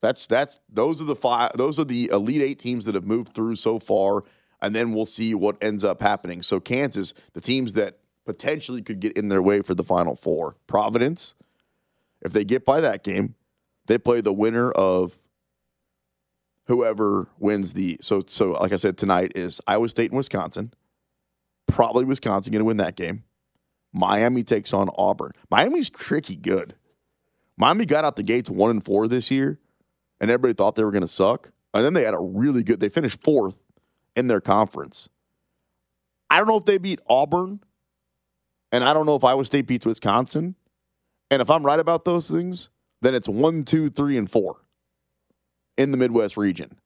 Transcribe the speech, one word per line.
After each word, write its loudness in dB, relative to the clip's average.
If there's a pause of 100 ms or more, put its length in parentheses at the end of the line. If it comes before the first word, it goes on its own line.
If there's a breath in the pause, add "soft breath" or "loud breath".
That's, 0
that's, 0 (100)
those -2
are -8
the -2
five, 0
those 0
are 2
the -2
Elite 0
Eight -2
teams -6
that -2
have -4
moved -4
through -2
so -2
far, 0 (360 soft breath)
and -4
then 0
we'll -2
see -4
what 0
ends -2
up 0
happening. -2
So -2
Kansas, -4 (200 soft breath)
the -12
teams -2
that -2 (280)
potentially -6
could -10
get -4
in -4
their 2
way 4
for -2
the -2
Final 0
Four, -4 (100)
Providence, -2 (840)
if -8
they 2
get 0
by 4
that 0
game, -4 (500)
they 4
play 2
the 2
winner 2
of 0 (1500)
whoever 0 (100)
wins -2
the, -4
so, 0
so 0
like 0
I -2
said, 0
tonight 0
is -8
Iowa 2
State -2
and -2
Wisconsin. -6 (960)
Probably 2
Wisconsin -2
gonna 2
win 2
that -2
game. -8 (680)
Miami 2
takes -2
on 0
Auburn. -2 (180 soft breath)
Miami's 2
tricky -6
good. -4 (840)
Miami 0
got 0
out -4
the -8
gates -2
one 0
and -2
four 0
this -2
year, -2 (580)
and 0
everybody 2
thought 2
they 2
were 2
gonna 0
suck. 0 (220)
And 4
then 2
they 2
had 0
a -4
really 0
good, 0
they 0
finished -2
fourth 2 (560)
in 0
their 2
conference. 0 (1200)
I 8
don't 2
know 4
if -2
they 2
beat -4 (100)
Auburn, 0 (1120)
and 2
I -2
don't 0
know 0
if -4
Iowa 2
State -2
beats -4
Wisconsin. -2 (760)
And 2
if 0
I'm 4
right 4
about 0
those 0
things, -6 (320)
then 4
it's -2
one, 0
two, 0
three, -2
and -2
four -2 (1120)
in 4
the 0
Midwest 2
region. -2